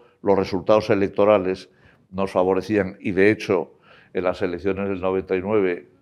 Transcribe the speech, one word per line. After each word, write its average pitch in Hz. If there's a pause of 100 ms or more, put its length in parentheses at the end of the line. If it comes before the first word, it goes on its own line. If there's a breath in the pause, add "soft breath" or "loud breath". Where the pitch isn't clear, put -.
(240 soft breath)
los 98
resultados 98
electorales 98 (400 soft breath)
nos 95
favorecían 92
y, 107
de 95
hecho, 98 (400 soft breath)
en 92
las 90
elecciones 95
del 95
noventa 95
y 92
nueve 95 (120)